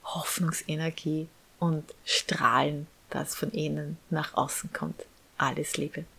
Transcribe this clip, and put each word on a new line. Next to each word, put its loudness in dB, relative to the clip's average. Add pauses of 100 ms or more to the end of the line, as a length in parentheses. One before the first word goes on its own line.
Hoffnungsenergie -2 (300)
und 0 (100)
Strahlen, 4 (240)
das -4
von -2
innen -2 (140)
nach 0
außen 0
kommt. -6 (320)
Alles 0
Liebe. -4 (140)